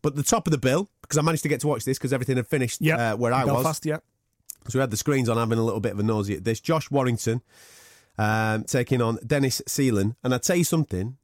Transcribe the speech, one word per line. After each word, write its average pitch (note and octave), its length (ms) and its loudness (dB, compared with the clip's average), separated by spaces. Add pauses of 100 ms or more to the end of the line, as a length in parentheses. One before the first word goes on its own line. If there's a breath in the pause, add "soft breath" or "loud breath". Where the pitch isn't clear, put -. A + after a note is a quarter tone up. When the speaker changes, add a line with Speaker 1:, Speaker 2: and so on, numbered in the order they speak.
Speaker 1:
But C#3+ 140 -2
the D3 60 -2
top G#3+ 240 0
of E3+ 40 2
the D3+ 80 2
bill, C#3 320 0 (120)
because - 160 -4
I D3+ 40 2
managed D#3+ 220 0
to D3+ 40 -2
get C#3+ 120 0
to D3 60 -4
watch C3 180 -2
this C3 140 -2
'cause B2+ 140 -4
everything B2+ 240 0
had B2 100 -2
finished, B2+ 340 -2
Speaker 2:
Yeah. D3+ 320 0
Speaker 1:
uh, G#2 40 -2
where A#2 160 0
I C3 120 2
was. C#3 100 2
Speaker 2:
Belfast, D3+ 320 -2
yeah. D3+ 120 -2 (680)
Speaker 1:
So A#2+ 100 0
we - 20 4
had C3+ 100 0
the A2 80 -2
screens C3+ 300 0
on, A2+ 100 2
having A2+ 200 2
a A2+ 60 2
little A2 160 0
bit G2+ 120 -2
of G2 60 -6
a G2+ 40 -2
nosy G#2 340 0
at F#2 80 -10
this. A2+ 160 0
Josh D#3+ 300 -2
Warrington, B2 500 0 (800 loud breath)
um, A2 460 0
taking B2 360 0
on A#2 260 2
Dennis C#3 400 0
Seelan. A2+ 560 0
And B2+ 120 0
I B2 40 0
tell F3+ 180 0
you F3 80 4
something, B2+ 600 -2